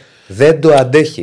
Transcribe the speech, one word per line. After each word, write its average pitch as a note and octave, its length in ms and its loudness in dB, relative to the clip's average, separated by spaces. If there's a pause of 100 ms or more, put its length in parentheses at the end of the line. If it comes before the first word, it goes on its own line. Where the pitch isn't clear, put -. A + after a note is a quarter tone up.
(280)
δεν C#3 340 0
το D#3 120 2
αντέχει. C3+ 500 0